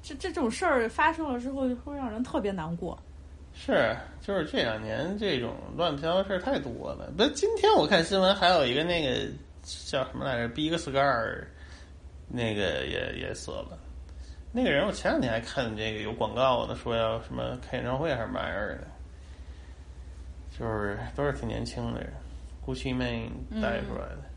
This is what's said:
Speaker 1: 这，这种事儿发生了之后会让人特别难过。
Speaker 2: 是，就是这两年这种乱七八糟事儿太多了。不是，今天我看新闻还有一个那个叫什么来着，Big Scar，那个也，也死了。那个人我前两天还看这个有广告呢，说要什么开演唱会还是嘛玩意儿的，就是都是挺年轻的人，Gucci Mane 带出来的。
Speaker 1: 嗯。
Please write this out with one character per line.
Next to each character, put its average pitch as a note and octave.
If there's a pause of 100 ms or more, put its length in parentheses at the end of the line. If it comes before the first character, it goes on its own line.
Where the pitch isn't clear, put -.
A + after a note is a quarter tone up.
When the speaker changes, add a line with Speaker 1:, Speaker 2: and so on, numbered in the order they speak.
Speaker 1:
这， D#4
这 F4+
种 C#4
事 -
儿 B3
发 D#4+
生 D#4+
了 A#3+
之 B3
后 C4+ (160)
会 C#4+
让 C4
人 A3
特 C4+
别 G3+
难 E3+
过。 F3 (560)
Speaker 2:
是， B2+ (260)
就 G3+
是 E3
这 G3
两 A2
年 C3
这 F#3
种 A#2 (220)
乱 D#3+
七 C#3+
八 D#3+
糟 F#3+
事 G3
儿 F#3
太 A#3
多 A#2
了。 -
不 G3
是， D4
今 G4+
天 G#4
我 D3+
看 E3+
新 F#3+
闻 F#3+
还 F#3
有 E3
一 A#2+
个 D3
那 F3
个 B2 (340)
叫 -
什 -
么 C3
来 C3
着， A#2
Big D3+
Scar， C3 (840)
那 A#2
个 D#2+
也， G1+
也 G1+
死 -
了。 - (720)
那 B3
个 G#3
人 D3
我 G3+
前 -
两 D4+
天 A#2+
还 A2+
看 A#2
这 A2
个 G#2+
有 G#2
广 G#2+
告 A#2+
呢， A2
说 A#2
要 A2+
什 C3
么 B2
开 -
演 A#2+
唱 B2+
会 D3+
还 A#2+
是 G#2+
嘛 G2
玩 E2
意 E2+
儿 F#2+
的， - (1700)
就 B2
是 G#2 (160)
都 C#3+
是 C#3+
挺 A#2+
年 A2+
轻 A#2
的 A#2+
人， - (540)
Gucci C3
Mane A#2 (320)
带 A#2
出 -
来 -
的。 -
Speaker 1:
嗯。 -